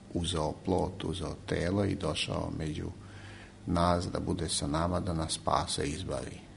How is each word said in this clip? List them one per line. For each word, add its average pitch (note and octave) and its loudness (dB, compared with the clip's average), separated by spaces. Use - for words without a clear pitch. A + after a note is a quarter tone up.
uzeo E2 0
plot, F2 0
uzeo E2 -4
telo F2 2
i F#2+ 2
došao E2 -2
među D#2+ -4
nas F2 6
da D#2+ -2
bude E2 0
sa - 0
nama, E2+ 2
da F#2 0
nas D#2+ 0
spase - 2
i C#2+ 0
izbavi. - -4